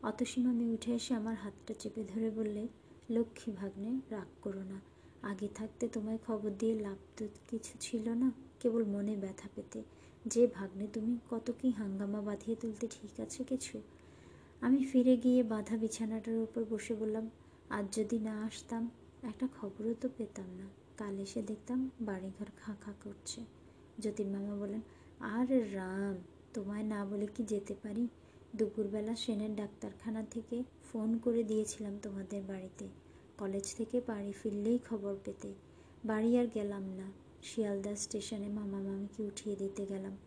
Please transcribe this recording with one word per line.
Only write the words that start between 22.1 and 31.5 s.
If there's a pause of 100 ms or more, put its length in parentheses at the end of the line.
খাঁ
খাঁ (100)
করছে।" (580)
যতীন
মামা
বলেন, (400)
আর
রাম, (400)
তোমায়
না
বলে
কি
যেতে
পারি? (480)
দুপুরবেলা
সেনের
ডাক্তারখানা
থেকে (300)
ফোন
করে
দিয়েছিলাম